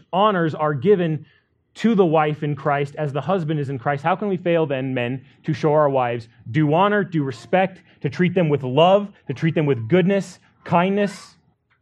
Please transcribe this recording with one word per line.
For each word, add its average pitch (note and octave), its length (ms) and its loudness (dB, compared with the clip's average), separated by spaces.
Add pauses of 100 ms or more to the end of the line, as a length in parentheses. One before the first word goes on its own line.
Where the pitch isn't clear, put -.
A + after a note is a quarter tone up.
(120)
honors F3+ 440 2
are D3+ 180 -2
given E3 520 0 (500)
to A#3 180 2
the G3 120 4
wife D#3 360 0
in D3 140 -4
Christ C#3+ 400 -4
as D3 180 -6
the C#3+ 80 -4
husband D#3+ 380 -2
is C3+ 100 -6
in C#3 80 -6
Christ, C#3+ 260 -4
how E3+ 120 0
can G#3 120 -8
we F#3+ 100 -4
fail E3+ 280 0
then, C3+ 300 -4
men, B2 280 -4 (200)
to D#3 100 -4
show D3+ 180 0
our D3+ 180 4
wives B2 380 -2 (220)
due D3+ 240 0
honor, G3+ 300 2
due D#3 200 -4
respect, F#3 600 -2 (180)
to D3+ 80 -4
treat F3+ 240 0
them F3 160 0
with C#3+ 140 -2
love, F3+ 480 2 (160)
to C#3 80 -6
treat D#3+ 180 -2
them D#3 140 0
with A#2 200 -2
goodness, F#3 520 0 (240)
kindness, G3 760 0 (440)